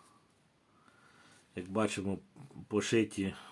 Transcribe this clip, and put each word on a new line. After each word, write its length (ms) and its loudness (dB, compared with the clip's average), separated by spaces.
Як 140 -6
бачимо, 480 0
пошиті, 640 2